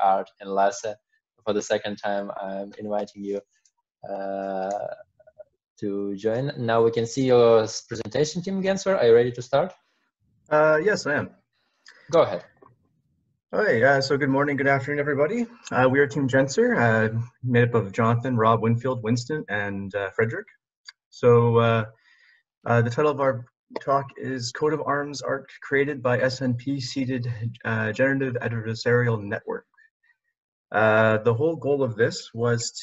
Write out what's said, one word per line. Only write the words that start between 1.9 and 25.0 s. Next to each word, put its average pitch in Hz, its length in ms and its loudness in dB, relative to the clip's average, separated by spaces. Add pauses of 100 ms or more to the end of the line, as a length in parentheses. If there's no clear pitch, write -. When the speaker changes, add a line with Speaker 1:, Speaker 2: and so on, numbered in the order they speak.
Speaker 1:
time, 101 360 -6 (100)
I'm 98 360 -10
inviting 104 460 -8
you, 101 160 -6 (680)
uh, 98 600 -6 (1080)
to 101 380 -6
join. 113 420 -4
Now 113 240 2
we 113 80 4
can 113 160 -2
see 131 200 -4
your 117 380 6
s-, - 180 -10
presentation, 131 600 -6
Team 190 200 -6
Genswer. 190 360 0
Are 120 80 2
you 117 80 8
ready 123 180 4
to 123 100 -10
start? 156 300 0 (760)
Speaker 2:
Uh, 156 320 4
yes, 196 240 0
I 147 80 0
am. 110 160 -2 (800)
Speaker 1:
Go 160 120 6
ahead. 98 220 -2 (1120)
Speaker 2:
Okay, 180 300 2
uh, 139 160 6
so 139 160 0
good 139 140 0
morning, 139 260 0
good 135 100 -2
afternoon, 139 320 0
everybody. 151 480 0 (240)
Uh, 127 200 4
we 139 100 4
are 143 60 4
Team 139 220 -2
Genswer, 139 480 2
uh, 110 440 2 (240)
made 120 240 2
up 120 60 -4
of 98 180 0
Jonathan, 117 440 0
Rob, 110 260 2
Winfield, 117 400 0
Winston, 123 460 -2
and, 101 460 -6
uh, 98 160 -4
Frederick. 113 360 -2 (640)
So, 120 480 6
uh, 113 260 4 (840)
uh, 117 140 4
the 117 80 4
title 151 220 2
of 135 100 0
our 127 240 0 (380)
talk 139 240 2 (100)
is 127 360 -8
Coat 151 200 0
of 151 140 -2
Arms 143 340 -4